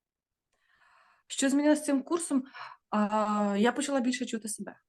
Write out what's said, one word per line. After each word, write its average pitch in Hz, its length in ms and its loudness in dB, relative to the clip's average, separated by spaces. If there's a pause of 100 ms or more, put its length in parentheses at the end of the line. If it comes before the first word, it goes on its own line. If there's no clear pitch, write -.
(1300)
Що - 240 0
змінилося 294 320 4
з - 20 -10
цим 277 180 0
курсом? 311 420 -2 (460)
А, 208 680 0
я 233 140 4
почала 277 280 -2
більше 254 260 -2
чути 220 220 -8
себе, - 280 -10 (120)